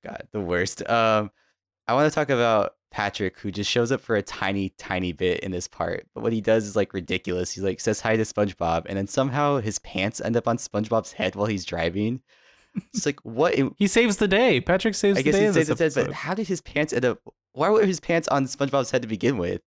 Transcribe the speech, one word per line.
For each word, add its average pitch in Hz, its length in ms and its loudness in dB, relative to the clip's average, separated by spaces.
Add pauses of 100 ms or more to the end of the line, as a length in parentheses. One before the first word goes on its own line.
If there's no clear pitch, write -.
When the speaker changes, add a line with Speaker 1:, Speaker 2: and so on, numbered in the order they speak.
Speaker 1:
God, - 280 -12
the 107 80 -4
worst. 90 500 -2
Um, 110 400 4 (560)
I 113 80 0
wanna 151 160 4
talk 147 200 -2
about 117 440 2 (160)
Patrick, 101 480 -4
who 101 140 -6
just 101 180 -4
shows 120 220 2
up 127 80 0
for - 160 -2
a 101 60 2
tiny, 98 480 -2
tiny 90 420 -4
bit 90 280 0
in 95 120 -6
this 87 160 -6
part. 87 440 -6
But 117 120 -10
what 113 80 0
he 113 80 -2
does 110 260 2
is, 101 80 -12
like, 104 200 0
ridiculous. 90 580 -4
He, - 80 -12
like, 95 200 -2
says 107 200 -2
hi 113 160 2
to 110 80 2
SpongeBob, 85 600 -2
and 98 120 -6
then 98 80 -2
somehow 139 520 0
his 107 200 -4
pants - 420 -4
end 117 160 -2
up 117 120 0
on 117 100 2
SpongeBob's 107 540 -2
head - 240 -4
while 101 100 0
he's 101 180 -4
driving. 98 580 -2 (680)
It's - 140 -4
like, 143 140 -4
what 117 340 0
in 135 240 0
Speaker 2:
He 202 80 4
saves 220 300 4
the 214 100 2
day. 196 340 4
Patrick 190 360 0
saves 202 220 2
Speaker 1:
I 139 40 0
Speaker 2:
the - 20 -4
Speaker 1:
guess 147 100 4
Speaker 2:
day 196 80 4
Speaker 1:
he 208 40 4
Speaker 2:
in 208 60 2
Speaker 1:
saves 160 160 2
Speaker 2:
this 156 100 -2
Speaker 1:
the 165 100 2
day, 147 60 -2
but 139 140 2
Speaker 2:
episode. 139 80 -8
Speaker 1:
how 165 180 -6
did 214 140 -4
his 180 120 -2
pants - 320 -4
end 123 120 0
up, 117 160 0 (340)
why 151 140 0
were 214 160 6
his 185 160 0
pants 170 280 0
on 135 180 2
SpongeBob's 135 460 -2
head 123 100 2
to 117 60 -8
begin 113 280 0
with? 92 300 -2